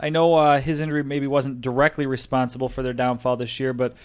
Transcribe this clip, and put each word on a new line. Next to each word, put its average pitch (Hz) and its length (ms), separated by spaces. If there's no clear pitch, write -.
I 151 80
know, 165 260
uh, 147 260
his 147 200
injury 151 240
maybe 139 240
wasn't 135 320
directly 135 440
responsible 131 640
for 131 140
their 127 100
downfall 123 440
this 117 240
year, 131 120
but 123 220